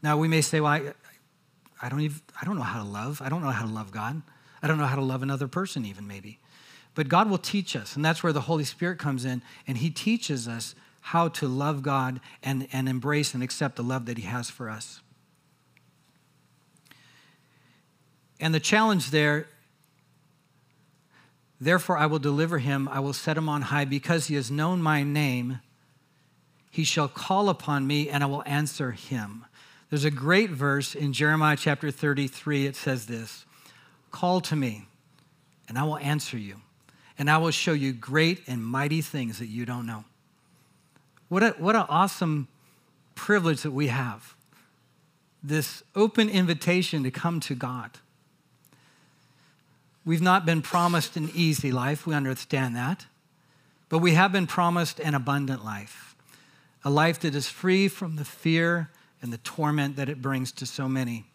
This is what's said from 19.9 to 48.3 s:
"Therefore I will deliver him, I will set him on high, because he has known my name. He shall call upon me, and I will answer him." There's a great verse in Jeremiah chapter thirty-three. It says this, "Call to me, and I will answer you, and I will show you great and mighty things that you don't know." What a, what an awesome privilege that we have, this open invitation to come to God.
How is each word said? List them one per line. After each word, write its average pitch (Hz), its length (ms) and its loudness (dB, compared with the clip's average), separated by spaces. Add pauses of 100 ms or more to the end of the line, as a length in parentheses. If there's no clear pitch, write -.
"Therefore 170 380 2
I 151 80 4
will 156 140 2
deliver 147 400 2
him, 139 280 0
I 139 140 -4
will 139 120 -2
set 151 220 -2
him 156 140 0
on 147 140 -2
high, 143 220 0
because 143 420 0
he 151 80 -2
has 127 140 -2
known 160 320 0
my 151 220 2
name. 131 560 -2 (1120)
He 160 140 -2
shall 143 240 2
call 196 400 2
upon 147 360 0
me, 147 240 0
and 143 140 0
I 139 40 0
will 139 180 -4
answer 147 460 -2
him." 110 540 -8 (440)
There's 143 140 -2
a 156 80 2
great 170 380 4
verse 139 460 -2
in 143 180 -2
Jeremiah 151 420 4
chapter 147 360 0
thirty-three. 139 720 0
It 139 100 -4
says 127 300 -4
this, 113 400 -12 (640)
"Call 180 300 2
to - 140 -2
me, 113 320 -2 (840)
and 113 80 -6
I 135 60 0
will 151 140 -2
answer 143 400 -2
you, 101 240 -12 (560)
and 143 120 -2
I 156 80 6
will 160 140 2
show - 200 0
you 139 220 0
great 151 540 2
and 120 180 -6
mighty 143 360 0
things 120 360 -4
that 120 80 -8
you 113 180 -8
don't 123 220 -6
know." 110 180 -8 (1300)
What 190 140 4
a, 233 60 8 (100)
what 190 160 4
an 202 120 4
awesome 156 600 2 (680)
privilege 170 480 2
that 151 100 -4
we 139 160 0
have, 120 480 -4 (1040)
this 151 420 -2 (120)
open 214 340 4
invitation 175 760 2
to 127 80 -2
come 170 300 -2
to - 140 -4
God. 123 360 -8 (2000)